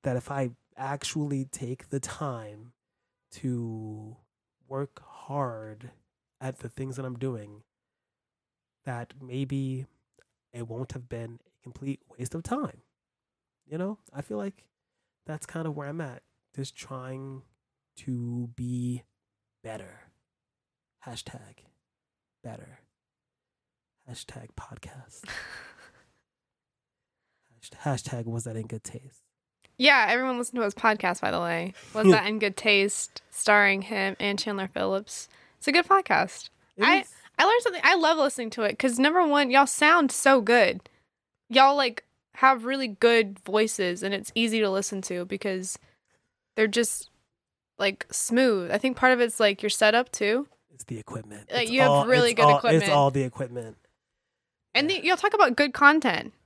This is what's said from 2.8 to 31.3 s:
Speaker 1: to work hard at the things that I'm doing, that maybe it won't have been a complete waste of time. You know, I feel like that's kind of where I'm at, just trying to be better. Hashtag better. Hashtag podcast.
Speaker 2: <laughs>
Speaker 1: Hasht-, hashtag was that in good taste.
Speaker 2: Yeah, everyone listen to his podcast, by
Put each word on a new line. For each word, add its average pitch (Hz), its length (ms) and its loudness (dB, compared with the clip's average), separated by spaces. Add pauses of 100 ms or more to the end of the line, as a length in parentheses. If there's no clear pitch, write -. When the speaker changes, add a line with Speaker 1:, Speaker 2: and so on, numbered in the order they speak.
Speaker 1:
to 110 840 -10 (500)
work 135 380 -12
hard 117 880 -10 (500)
at 131 200 -10
the 123 100 -14
things 131 260 -12
that 135 80 -10
I'm 127 140 -12
doing, 110 460 -10 (1200)
that 120 360 -12
maybe 131 640 -8 (720)
it 120 140 -14
won't 120 240 -12
have 123 160 -16
been 117 360 -14
a - 180 -20
complete 135 460 -14
waste - 260 -14
of 165 100 -10
time. - 360 -8 (840)
You 147 120 -12
know, 202 200 -8 (140)
I 143 100 -14
feel 214 160 -10
like 196 260 -12 (600)
that's 156 180 -12
kind 165 220 -10
of 151 100 -8
where 143 120 -12
I'm 160 120 -10
at, 131 220 -12 (340)
just 135 200 -12
trying 131 680 -14 (560)
to 120 580 -8
be 123 460 -6 (600)
better. - 480 -18 (960)
Hashtag - 520 -18 (840)
better. 120 360 -18 (1300)
Hashtag 120 480 -18
podcast. - 680 -20
Speaker 2:
<laughs> - 100 -14 (2250)
Speaker 1:
Hasht-, - 200 -20
hashtag 123 440 -6
was 117 180 -6
that 113 120 -10
in 110 100 -8
good 113 180 -12
taste. - 380 -20 (540)
Speaker 2:
Yeah, 254 340 4
everyone 254 280 0
listen 240 180 -8
to 233 80 -2
his 202 100 -2
podcast, 196 460 0
by - 100 -2